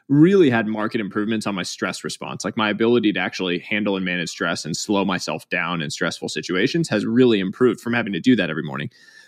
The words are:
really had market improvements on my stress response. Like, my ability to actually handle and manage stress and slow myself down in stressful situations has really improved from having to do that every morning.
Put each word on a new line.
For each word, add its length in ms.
really 420
had 160
market 340
improvements 460
on 80
my 100
stress 400
response. 400
Like, 120
my 120
ability 460
to 40
actually 400
handle 380
and 80
manage 240
stress 360
and 120
slow 280
myself 440
down 320
in 100
stressful 380
situations 640
has 160
really 340
improved 400
from 140
having 180
to 80
do 160
that 140
every 120
morning. 280